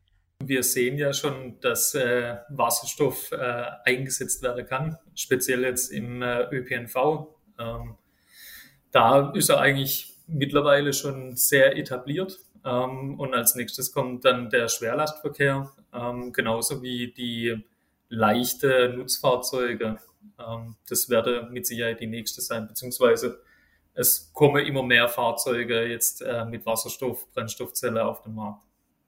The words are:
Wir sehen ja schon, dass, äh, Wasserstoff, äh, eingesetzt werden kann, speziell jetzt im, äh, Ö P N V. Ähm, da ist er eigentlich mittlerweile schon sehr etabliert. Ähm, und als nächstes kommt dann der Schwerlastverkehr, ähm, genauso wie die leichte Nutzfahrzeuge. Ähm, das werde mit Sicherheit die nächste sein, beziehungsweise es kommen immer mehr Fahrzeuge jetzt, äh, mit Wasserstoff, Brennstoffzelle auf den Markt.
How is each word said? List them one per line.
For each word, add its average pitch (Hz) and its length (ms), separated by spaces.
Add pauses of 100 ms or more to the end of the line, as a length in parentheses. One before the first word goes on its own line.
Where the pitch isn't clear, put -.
(420)
Wir 131 200
sehen 131 340
ja 143 160
schon, 131 480
dass, 120 340
äh, 123 400 (140)
Wasserstoff, - 840
äh, 123 320 (220)
eingesetzt 131 580
werden 123 220
kann, 151 320 (180)
speziell 127 480
jetzt 127 300
im, 120 280
äh, 123 300
Ö 135 140
P - 80
N 120 160
V. 151 500 (180)
Ähm, 117 380 (960)
da 135 400
ist - 180
er 143 120
eigentlich 135 560 (100)
mittlerweile 143 640
schon 131 460
sehr 139 400
etabliert. 151 640 (260)
Ähm, 131 520
und 135 160
als 117 220
nächstes 123 380
kommt 127 320
dann 123 240
der 117 180
Schwerlastverkehr, 139 1040 (220)
ähm, 123 400
genauso 120 500
wie 123 300
die 117 500 (480)
leichte 123 840
Nutzfahrzeuge. 120 1000 (400)
Ähm, 113 360 (140)
das 117 200
werde 117 420
mit 123 160
Sicherheit 117 320
die 117 80
nächste 113 340
sein, 113 260
beziehungsweise 123 720 (540)
es - 400
kommen 147 320
immer 135 160
mehr 120 280
Fahrzeuge 117 760
jetzt, - 380
äh, 120 220
mit 113 200
Wasserstoff, 113 680
Brennstoffzelle 113 680
auf 110 200
den 110 100
Markt. 104 300 (440)